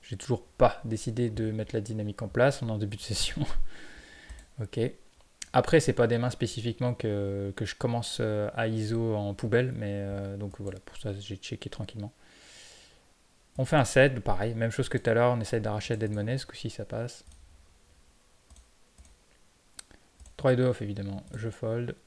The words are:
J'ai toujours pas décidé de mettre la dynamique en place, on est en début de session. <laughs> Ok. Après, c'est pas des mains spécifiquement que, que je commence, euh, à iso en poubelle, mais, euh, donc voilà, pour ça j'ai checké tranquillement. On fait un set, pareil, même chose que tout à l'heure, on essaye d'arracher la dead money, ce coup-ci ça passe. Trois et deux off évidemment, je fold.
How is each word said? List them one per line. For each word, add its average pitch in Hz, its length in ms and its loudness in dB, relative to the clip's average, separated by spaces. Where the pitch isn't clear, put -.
J'ai - 160 -12
toujours - 280 -4
pas - 420 4
décidé 113 420 -2
de 110 220 -2
mettre 107 240 -4
la 113 80 0
dynamique 104 400 -6
en 107 60 -6
place, 131 340 4
on 113 60 -4
est 110 40 -2
en 107 60 -2
début 104 180 -2
de - 60 -12
session. - 400 -2
<laughs> - 600 -16
Ok. - 160 -6
Après, 131 260 6
c'est 139 140 4
pas 120 140 4
des 117 120 4
mains 123 120 2
spécifiquement 120 640 -2
que, 101 600 -2
que - 100 -4
je 98 100 -6
commence, 117 460 -2
euh, 104 340 0
à 113 120 0
iso 113 480 0
en 101 200 -2
poubelle, 123 380 2
mais, 104 200 -4
euh, 98 440 -4
donc 101 220 -8
voilà, 98 260 -8
pour - 120 -16
ça 104 160 -6
j'ai 98 240 -8
checké - 340 -10
tranquillement. 104 420 -10
On 131 80 0
fait 160 120 2
un 135 80 6
set, 131 360 6
pareil, 104 340 2
même 113 160 0
chose - 180 -2
que 123 100 0
tout 117 120 2
à 110 40 6
l'heure, 120 180 6
on 120 80 0
essaye 113 200 0
d'arracher 107 340 -2
la 110 40 -4
dead 107 140 -2
money, 107 260 -2
ce - 80 -8
coup-ci - 240 -8
ça - 140 -10
passe. 117 400 -8
Trois 135 160 4
et 123 40 6
deux 127 80 4
off 127 180 0
évidemment, 101 400 -6
je 110 140 -6
fold. 117 460 -4